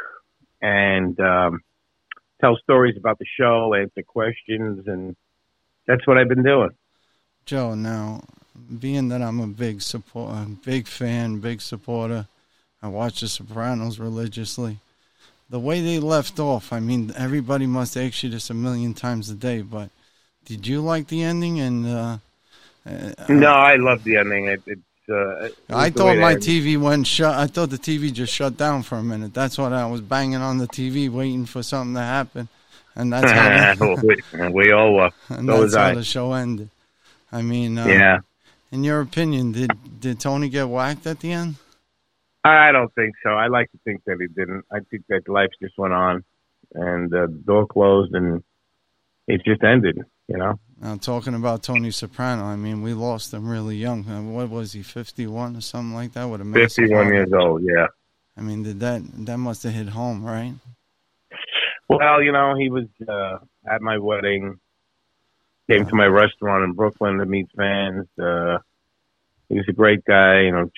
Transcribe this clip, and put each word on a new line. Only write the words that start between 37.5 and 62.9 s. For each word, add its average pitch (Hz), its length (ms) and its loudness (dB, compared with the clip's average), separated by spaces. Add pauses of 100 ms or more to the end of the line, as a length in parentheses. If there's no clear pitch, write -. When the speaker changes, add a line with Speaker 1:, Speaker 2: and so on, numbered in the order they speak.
Speaker 2:
uh, 113 80 -2
Speaker 1:
Yeah. 98 320 6 (520)
Speaker 2:
in 131 120 -4
your 151 180 0
opinion, 139 500 -2
did, 120 200 -2 (280)
did 123 200 -6
Tony 139 280 -4
get 135 220 -4
whacked 127 380 -6
at 160 140 -10
the 165 100 -6
end? 170 240 -6 (880)
Speaker 1:
I 151 280 8
don't 123 240 2
think 110 260 -2
so. 110 100 0
I 107 160 0
like 120 260 0
to - 100 -20
think 101 220 -8
that 92 140 -4
he 90 80 -6
didn't. 92 440 -6
I 104 80 -6
think 101 300 -12
that 95 180 -2
life 98 220 0 (120)
just 95 160 -12
went 95 160 -2
on, 90 300 0 (500)
and, 87 400 -4
uh, 87 140 2
the 78 180 -8
door 104 220 4
closed, 98 460 4
and 87 280 0 (840)
it - 160 0
just 110 180 0
ended, 110 380 4 (300)
you 92 80 -4
know? 98 200 -2 (240)
Speaker 2:
Now, 107 140 -8
talking 120 380 -6
about 117 300 -4
Tony 117 280 -4
Soprano, 120 540 -6
I 104 100 -6
mean, 107 260 -6
we 113 120 -6
lost 113 400 -6
him 110 140 -10
really 110 280 -6
young. 110 340 -6
Uh, 104 120 -10
what 113 280 -8
was 110 220 -10
he, 104 100 -14
fifty-one 120 760 -10
or 113 40 -12
something 120 320 -10
like 117 200 -10
that? 123 160 -8
With 110 100 -8
a 98 60 -10
massive 113 300 2
Speaker 1:
Fifty-one 107 280 4
Speaker 2:
heart 104 120 4
Speaker 1:
years 95 180 2
old, 87 280 4
yeah. 85 260 2 (500)
Speaker 2:
I 104 40 -14
mean, 107 220 -8
did 104 160 -8
that, 120 220 -4 (240)
that 120 120 -8
must 123 260 -8
have 117 100 -6
hit 110 160 -8
home, 113 340 -8
right? 117 300 -8 (1400)
Speaker 1:
Well, 147 340 4
you 143 80 2
know, 139 240 2
he 135 140 -2
was, 127 160 -4 (200)